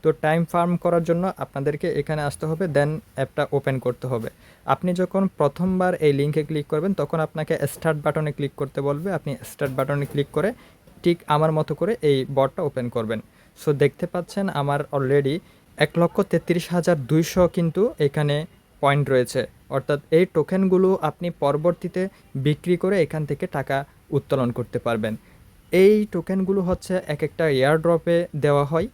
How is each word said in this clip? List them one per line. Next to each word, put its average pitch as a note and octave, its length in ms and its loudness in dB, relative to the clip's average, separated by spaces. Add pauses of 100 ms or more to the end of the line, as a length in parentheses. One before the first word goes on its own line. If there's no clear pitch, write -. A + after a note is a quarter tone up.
তো D#3 60 0 (160)
টাইম D#3+ 180 2 (100)
ফার্ম F3 200 0 (120)
করার E3+ 260 2
জন্য E3+ 140 2 (200)
আপনাদেরকে D3 440 -4 (140)
এখানে D3+ 280 -4
আসতে - 200 -8
হবে, D#3+ 160 -2 (100)
then C#3+ 140 4 (260)
অ্যাপটা C3+ 280 -2 (140)
ওপেন C3+ 180 -2 (100)
করতে B2+ 260 -4
হবে। A2+ 180 -4 (440)
আপনি F3+ 160 -2 (120)
যখন F#3+ 220 0 (160)
প্রথমবার F3+ 520 0 (140)
এই C#3+ 140 6
লিঙ্কে D3+ 300 0
ক্লিক D3+ 220 -4
করবেন D#3+ 200 0 (100)
তখন D#3+ 260 -2
আপনাকে D#3 260 -4 (200)
স্টার্ট D#3+ 320 -2
বাটনে D3+ 320 0
ক্লিক C#3+ 240 -4
করতে C#3 260 -6
বলবে, D3 200 -2 (100)
আপনি C#3+ 140 -6 (200)
স্টার্ট C3+ 260 -4
বাটনে C#3+ 340 -2
ক্লিক C#3+ 260 -2
করে F3+ 120 0 (540)
ঠিক E3+ 140 2 (180)
আমার D#3 220 4
মতো D#3 220 -2
করে G3 140 0 (160)
এই C#3 80 4 (180)
বটটা C3+ 340 0
ওপেন B2 160 -4 (100)
করবেন। A2 240 -2 (400)
So, - 100 -2 (140)
দেখতে C#3+ 300 0
পাচ্ছেন F3 320 -4 (160)
আমার C#3+ 180 0 (160)
already C#3 400 2 (420)
এক D3 140 2 (100)
লক্ষ E3+ 140 2 (160)
তেত্রিশ E3+ 340 0 (100)
হাজার E3+ 220 2 (140)
দুইশো E3 320 2 (140)
কিন্তু E3+ 240 0 (260)
এখানে D3 280 0 (460)
পয়েন্ট C#3 320 2
রয়েছে, B2+ 280 2 (340)
অর্থাৎ C#3+ 240 -2 (180)
এই F#3 80 6 (100)
টোকেনগুলো F#3 540 2 (200)
আপনি F3 180 -8 (160)
পরবর্তীতে E3+ 580 -2 (440)
বিক্রি D#3+ 380 2
করে G3 120 2 (100)
এখান D#3 240 -6
থেকে D3 160 -4 (120)
টাকা C3+ 200 -2 (400)
উত্তোলন C3 400 0
করতে B2 280 -6
পারবেন। A2+ 280 -2 (680)
এই G#3 120 8 (180)
টোকেনগুলো F#3+ 560 0
হচ্ছে F#3 240 -2 (200)
এক D3 140 -4
একটা E3 180 -2 (140)
এয়ারড্রপে D#3+ 580 2 (260)
দেওয়া C#3+ 280 4
হয়। E3+ 220 0